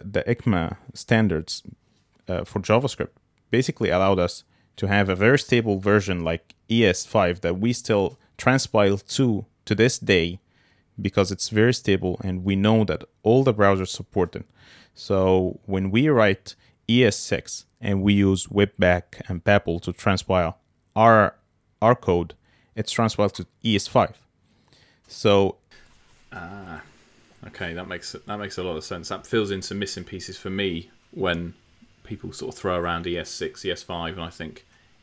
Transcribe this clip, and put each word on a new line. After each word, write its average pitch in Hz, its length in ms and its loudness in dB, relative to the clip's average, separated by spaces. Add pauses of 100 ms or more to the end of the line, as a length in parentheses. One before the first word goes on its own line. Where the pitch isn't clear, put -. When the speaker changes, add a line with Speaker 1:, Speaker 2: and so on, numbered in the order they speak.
Speaker 1:
the 101 180 -4
ecma 101 540 -2 (160)
standards, 98 680 -2 (680)
uh, 90 160 -4
for - 160 -6
JavaScript 120 480 0 (420)
basically 113 400 0
allowed 95 300 2
us - 240 -4 (320)
to 101 100 -4
have 98 220 2
a 92 80 0
very 120 220 4
stable 110 420 0
version 98 420 2
like 82 320 -6 (160)
E 113 140 2
S 90 200 2
five 90 360 0
that 87 180 -2
we 117 140 0
still 101 440 -2 (220)
transpile 104 680 2 (120)
to, 113 280 0 (200)
to 110 100 -4
this 110 240 2
day, 87 400 0 (640)
because 98 320 0
it's - 160 -6
very 113 260 2
stable 92 480 -2
and 92 220 -6
we 98 100 0
know 107 300 4
that 82 180 -4 (220)
all 123 180 4
the 127 120 2
browsers 98 340 2
support - 480 -4
it. 101 100 -14 (480)
So 92 720 2
when 95 240 -4
we 123 200 2
write 107 440 2 (340)
E 123 160 4
S 104 120 4
six - 480 -6 (160)
and 101 220 -2
we 104 100 4
use 98 340 2
Webpack 92 800 0
and 87 140 -8
Babel 98 380 2
to 90 120 -6
transpile 90 640 0 (400)
our, 110 400 6 (480)
our 120 140 4
code, 87 380 -2 (420)
it's 110 140 -6
transpiled 107 440 0
to 87 120 -12 (180)
E 110 120 2
S - 100 -2
five. - 320 0 (880)
So 101 520 2 (760)
Speaker 2:
Ah, 90 500 -16 (640)
okay, 85 260 -10
that 90 140 -10
makes, 90 260 -12
that - 240 -10
makes 101 220 -10
a 90 60 -4
lot 87 120 -6
of 78 60 -8
sense. 87 280 -12
That 98 140 -10
fills 104 280 -2
in 95 100 -6
some 98 160 -10
missing 98 240 -8
pieces 92 340 -14
for 98 140 -12
me 95 400 -6 (220)
when 87 420 -4 (480)
people 92 300 -14
sort - 200 -12
of - 60 -20
throw 90 180 -4
around 85 300 -4
E 87 100 -4
S 80 140 -8
six, - 340 -10
E 95 60 -4
S 85 140 -8
five, 85 300 -8
and 85 100 -10
I 82 60 -10
think, - 360 -14 (360)